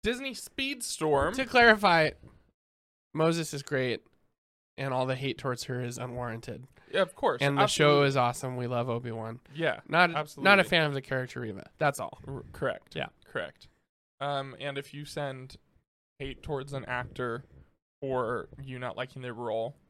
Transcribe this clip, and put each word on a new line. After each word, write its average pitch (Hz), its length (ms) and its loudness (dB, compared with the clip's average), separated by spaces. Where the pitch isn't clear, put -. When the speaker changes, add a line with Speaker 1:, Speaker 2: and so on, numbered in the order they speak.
Speaker 1:
Disney 254 300 -4
Speedstorm. 202 1040 -2
Speaker 2:
To 262 80 0
clarify, 208 680 6
Moses 160 400 2
is 139 80 -8
great, 127 400 0
and 135 160 -4
all 127 140 0
the 131 80 0
hate 131 240 -4
towards 123 260 -4
her 123 180 -4
is 123 160 -8
unwarranted. 123 680 -8
Speaker 1:
Yeah, 190 120 2
of 180 120 -2
course, 156 280 2
Speaker 2:
And 139 140 4
the 202 120 6
show 147 220 6
Speaker 1:
absolutely. 143 180 6
Speaker 2:
is 135 80 2
awesome. 123 400 0
We 123 100 -4
love 123 240 -2
Obi-Wan. 113 480 -6
Speaker 1:
Yeah, 160 340 -2
Speaker 2:
Not, 170 220 6
not 160 60 -4
a - 20 0
Speaker 1:
absolutely. 190 460 4
Speaker 2:
fan 160 220 4
of 143 80 -2
the 135 80 -2
character 127 380 -6
Reva. 107 380 -10
That's 143 220 2
all. - 260 -8
Speaker 1:
R-, - 260 -10
correct. - 440 -6
Speaker 2:
Yeah. 73 100 -4
Speaker 1:
Correct. - 440 -10
Um, 139 400 -6
and 139 180 -6
if 139 160 -12
you 147 100 -10
send 135 520 -8
hate 139 240 -10
towards 143 300 -6
an 135 120 -6
actor 123 600 -6
or 123 480 -4
you 131 160 -12
not 123 180 -8
liking 131 260 -8
their 123 120 -10
role 113 400 -4